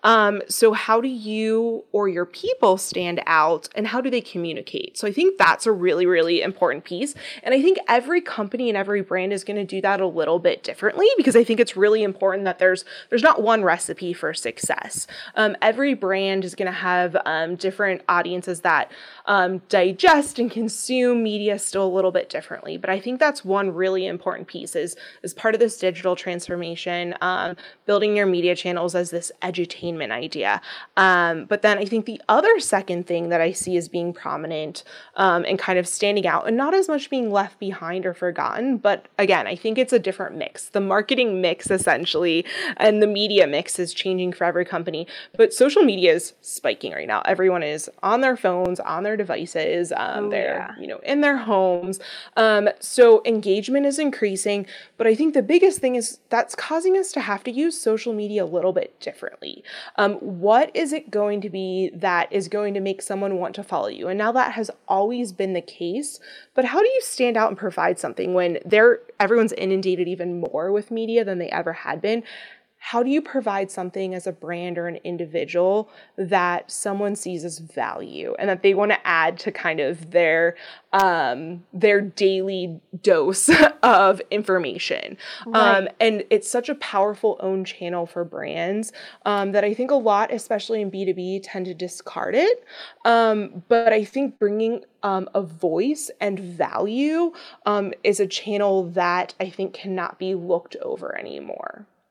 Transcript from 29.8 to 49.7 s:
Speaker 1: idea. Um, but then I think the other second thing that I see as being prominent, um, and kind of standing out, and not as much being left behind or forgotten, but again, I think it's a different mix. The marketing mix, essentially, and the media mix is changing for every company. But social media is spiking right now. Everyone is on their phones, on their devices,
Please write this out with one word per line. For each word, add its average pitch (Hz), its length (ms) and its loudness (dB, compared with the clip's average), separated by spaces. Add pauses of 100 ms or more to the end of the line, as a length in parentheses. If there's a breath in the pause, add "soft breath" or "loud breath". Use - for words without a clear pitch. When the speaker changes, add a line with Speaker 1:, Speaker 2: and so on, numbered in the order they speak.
Speaker 1:
idea. 113 500 -2 (360 loud breath)
Um, 175 500 4
but 208 160 -2
then 208 160 4
I 214 60 -2
think 214 220 -2
the 214 220 -12
other 370 320 6
second 180 460 -2
thing 170 240 -2
that 170 100 2
I 165 120 2
see 180 240 -4
as 170 120 -2
being 175 240 -4
prominent, 156 720 -8 (320 loud breath)
um, 175 300 4
and 190 120 0
kind 185 200 0
of 175 100 -2
standing 202 380 0
out, 160 200 0
and 226 100 0
not 285 180 0
as 381 140 2
much 294 220 -4
being 247 200 -2
left 196 280 0
behind 180 480 -6
or 180 80 -4
forgotten, 180 640 -2
but - 280 0 (120)
again, 190 280 2
I 160 100 -4
think 220 220 -4
it's 254 140 2
a 240 60 6
different 185 380 -4
mix. - 320 -10
The 202 120 -2
marketing 208 600 0
mix, 180 300 -2
essentially, 170 720 0 (320 loud breath)
and 214 260 6
the 208 40 6
media 202 400 4
mix 143 320 -4
is 175 160 -4
changing 180 380 -2
for 175 120 -4
every 175 200 0
company. 170 420 -6 (300 loud breath)
But 220 180 6
social 285 280 6
media 190 300 6
is 165 280 0
spiking - 520 -6
right 76 160 -8
now. 107 160 0
Everyone 185 380 2
is 151 280 -6 (120)
on 226 180 2
their 262 160 2
phones, 180 440 -2
on 165 220 -6
their 214 140 -2
devices, 170 800 -2